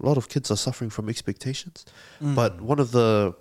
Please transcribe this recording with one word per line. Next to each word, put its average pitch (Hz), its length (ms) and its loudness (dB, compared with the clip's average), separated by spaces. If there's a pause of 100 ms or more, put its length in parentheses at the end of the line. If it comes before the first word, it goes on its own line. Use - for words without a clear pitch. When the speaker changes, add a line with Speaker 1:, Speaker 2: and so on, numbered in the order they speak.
Speaker 1:
a - 60 -2
lot 143 100 4
of 120 120 -2
kids - 220 -4
are 107 60 0
suffering 120 340 -4
from 107 180 -6
expectations. - 760 -8 (380)
Speaker 2:
Mm. 143 120 0
Speaker 1:
But 101 260 2
one 131 200 0
of 120 120 0
the, 110 480 4